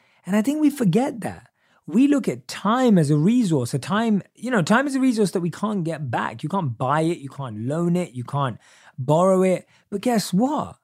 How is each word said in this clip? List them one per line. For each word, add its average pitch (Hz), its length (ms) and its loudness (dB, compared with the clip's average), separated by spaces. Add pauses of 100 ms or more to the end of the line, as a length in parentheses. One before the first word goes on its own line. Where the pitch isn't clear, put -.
(260)
And 185 100 -2
I 220 60 4
think 285 200 -2
we 294 80 4
forget 240 520 0
that. 95 280 -12 (380)
We 226 200 4
look 285 200 2
at 127 200 -4
time 233 500 2
as 147 120 4
a 151 80 4
resource, 165 560 2
a 139 60 -2
time, 208 420 0 (140)
you 240 160 -8
know, 220 100 2
time 233 260 2
is 269 80 -2
a 269 40 -2
resource 226 320 2
that 180 100 -2
we 175 80 -2
can't 202 340 -4
get 151 280 -6
back. 123 320 -6
You 151 60 -6
can't 151 280 -4
buy 139 240 0
it, 165 160 0
you 139 120 -16
can't 117 300 -10
loan 165 360 -2
it, 175 180 -4
you 123 100 -8
can't 131 340 -4 (400)
borrow 175 460 2
it. 185 240 0 (220)
But 196 120 -8
guess 226 300 0
what? 214 520 -2